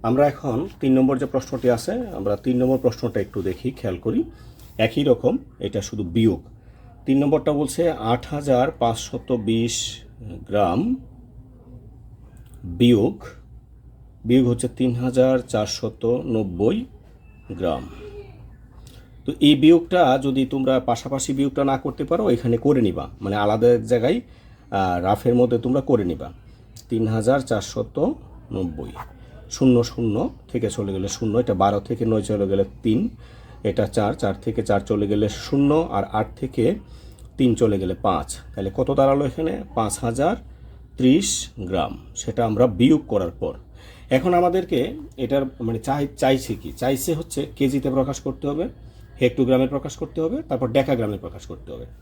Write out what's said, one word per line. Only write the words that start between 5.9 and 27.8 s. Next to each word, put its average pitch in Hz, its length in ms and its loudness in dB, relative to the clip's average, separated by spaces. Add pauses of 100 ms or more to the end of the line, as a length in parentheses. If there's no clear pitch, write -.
বিয়োগ। 92 400 2 (640)
তিন 135 180 2
নম্বরটা 147 280 2
বলছে 151 400 0
আট 123 340 -2
হাজার 143 460 2
পাঁচশত - 600 -4
বিশ 113 720 -2 (180)
গ্রাম 101 760 0 (1700)
বিয়োগ, 113 600 2 (1000)
বিয়োগ 123 220 6
হচ্ছে 120 200 0
তিন 123 280 -2
হাজার 127 440 2
চারশত 110 640 -4
নব্বই 117 800 0 (680)
গ্রাম। 82 380 -4 (1400)
তো 143 140 -4
এই 147 160 8
বিয়োগটা 160 680 6
যদি 135 220 0
তোমরা 131 340 0
পাশাপাশি 131 540 -4
বিয়োগটা 139 300 -2
না 135 140 0
করতে 135 260 -6
পারো, 180 260 0
এখানে 117 280 2
করে 139 240 2
নিবা, 85 280 -2 (120)
মানে 98 140 -2
আলাদা 110 380 4
এক 110 120 0
জায়গায়, 123 320 4
আহ, 92 840 -4
রাফের 107 320 2
মধ্যে 123 220 4
তোমরা 131 240 0
করে 110 240 2
নিবা। 80 280 -6 (560)
তিন 113 180 0
হাজার 110 320 2
চারশত 123 760 -2 (380)